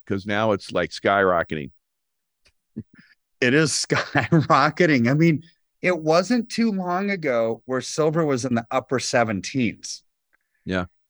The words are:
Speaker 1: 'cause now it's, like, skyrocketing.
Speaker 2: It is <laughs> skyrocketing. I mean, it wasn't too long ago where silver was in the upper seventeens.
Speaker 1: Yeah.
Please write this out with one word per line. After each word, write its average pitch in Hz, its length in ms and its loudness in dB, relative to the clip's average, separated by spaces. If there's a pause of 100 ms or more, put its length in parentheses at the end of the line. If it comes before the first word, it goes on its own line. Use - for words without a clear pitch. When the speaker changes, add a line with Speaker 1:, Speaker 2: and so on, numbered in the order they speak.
Speaker 1:
'cause 98 180 -4
now 107 280 0
it's, - 180 -6
like, 90 180 -2
skyrocketing. 87 800 0 (1700)
Speaker 2:
It 123 140 2
is 151 180 2
<laughs> - 160 -4
skyrocketing. 147 1200 2
I - 20 2
mean, 156 300 2 (400)
it 175 160 0
wasn't 185 500 0
too 226 220 0
long 190 400 -4
ago 117 540 -2
where 127 160 -4
silver 156 440 0
was 135 200 -2
in 123 100 0
the 117 160 -2
upper 131 260 -2
seventeens. 110 1040 -2 (640)
Speaker 1:
Yeah. 90 200 -2 (240)